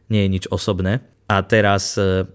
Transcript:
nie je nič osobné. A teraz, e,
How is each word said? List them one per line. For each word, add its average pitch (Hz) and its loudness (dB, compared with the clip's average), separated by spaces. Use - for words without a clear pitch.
nie 104 2
je 95 2
nič 92 -2
osobné. 95 -2
A 101 2
teraz, 101 2
e, 92 0